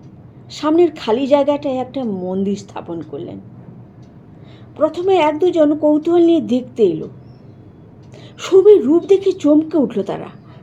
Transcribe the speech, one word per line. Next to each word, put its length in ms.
সামনের 460
খালি 300
জায়গাটায় 480
একটা 300
মন্দির 520
স্থাপন 460
করলেন। 380
প্রথমে 380
এক 240
দুজন 380
কৌতূহল 480
নিয়ে 160
দেখতে 440
এলো। 240
সমীর 460
রূপ 180
দেখে 300
চমকে 460
উঠল 240
তারা, 260